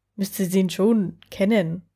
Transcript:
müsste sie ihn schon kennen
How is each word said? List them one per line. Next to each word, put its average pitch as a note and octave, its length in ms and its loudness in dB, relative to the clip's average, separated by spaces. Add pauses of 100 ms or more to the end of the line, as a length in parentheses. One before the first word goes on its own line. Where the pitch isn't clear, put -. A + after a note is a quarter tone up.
(140)
müsste G3 300 -4
sie F#3 160 0
ihn F#3 100 2
schon G#3 480 0 (120)
kennen F#3+ 520 0 (140)